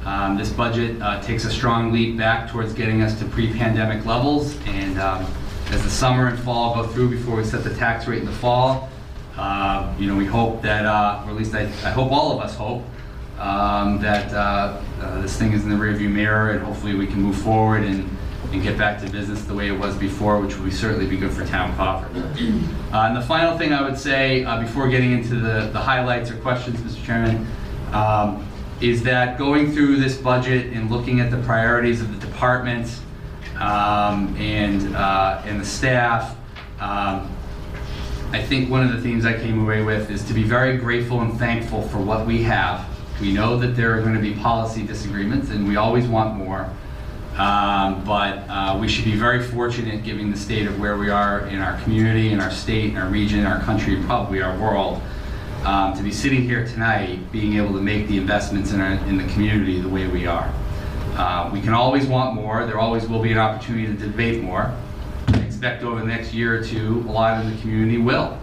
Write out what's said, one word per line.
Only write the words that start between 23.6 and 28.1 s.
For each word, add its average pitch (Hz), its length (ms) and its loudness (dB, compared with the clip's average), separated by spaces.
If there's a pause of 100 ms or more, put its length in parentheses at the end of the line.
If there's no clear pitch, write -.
I 139 100 2
would 127 160 -2
say, 135 460 2
uh, 117 160 -2
before 127 280 0
getting 127 220 4
into 117 240 2
the, 110 380 0
the 107 80 -2
highlights 123 500 0
or - 60 -8
questions, 123 480 -2
Mister - 200 -6
Chairman, 113 400 2 (480)
um, 107 540 2 (320)